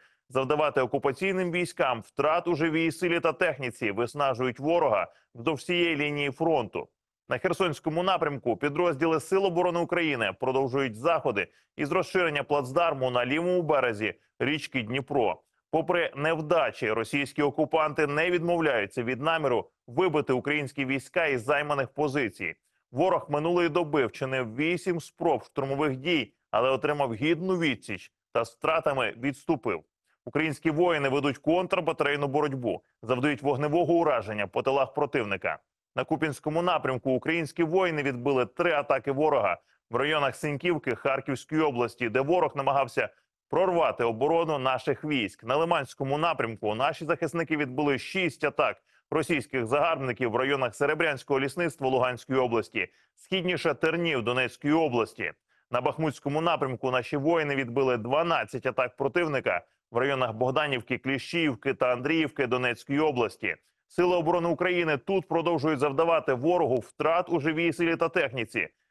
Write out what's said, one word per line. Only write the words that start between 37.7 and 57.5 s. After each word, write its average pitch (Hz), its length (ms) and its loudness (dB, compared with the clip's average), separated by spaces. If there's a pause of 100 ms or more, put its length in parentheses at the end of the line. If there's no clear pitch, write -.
відбили 131 440 2
три 170 260 0
атаки 143 400 0
ворога 135 460 2 (320)
в 113 60 0
районах 143 400 0
Синьківки 147 580 -2
Харківської 135 640 -2
області, 120 480 0
де 117 120 2
ворог 151 360 2
намагався 135 520 0 (420)
прорвати 160 540 2
оборону 151 540 2
наших 131 460 -2
військ. 127 400 -4
На 123 120 0
Лиманському 147 640 -2
напрямку 113 560 -2
наші 147 300 -2
захисники 160 520 -2
відбили 139 420 0
шість 180 460 -4
атак 135 320 0 (340)
російських 147 560 -2
загарбників 131 640 0
в 110 60 2
районах 131 380 0
Серебрянського 147 640 0
лісництва 143 480 -2
Луганської 127 500 0
області, 113 500 0 (260)
східніше 175 600 -2
Тернів 160 480 0
Донецької 127 520 0
області. 120 580 0 (380)
На 127 100 0
Бахмутському 147 600 -2
напрямку 135 500 0
наші 127 260 -2
воїни 147 380 0